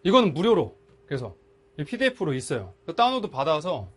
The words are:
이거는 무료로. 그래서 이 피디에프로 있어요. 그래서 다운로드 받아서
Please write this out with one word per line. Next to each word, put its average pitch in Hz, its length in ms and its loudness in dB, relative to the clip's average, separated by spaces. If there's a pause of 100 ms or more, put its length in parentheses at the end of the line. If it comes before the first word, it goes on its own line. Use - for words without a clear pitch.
이거는 196 320 4
무료로. 185 420 2 (300)
그래서 120 280 -8 (440)
이 147 60 -6
피디에프로 240 500 -2
있어요. 113 400 -6 (100)
그래서 165 120 -10
다운로드 240 340 0
받아서 151 680 -2